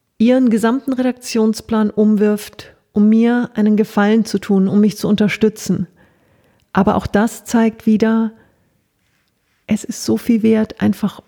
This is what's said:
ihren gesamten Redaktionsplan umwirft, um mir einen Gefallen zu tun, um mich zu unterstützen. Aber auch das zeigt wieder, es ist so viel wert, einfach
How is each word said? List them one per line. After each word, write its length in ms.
ihren 300
gesamten 440
Redaktionsplan 960
umwirft, 840
um 160
mir 460
einen 220
Gefallen 480
zu 140
tun, 300
um 120
mich 160
zu 120
unterstützen. 800
Aber 220
auch 140
das 360
zeigt 400
wieder, 460
es 160
ist 220
so 120
viel 280
wert, 360
einfach 480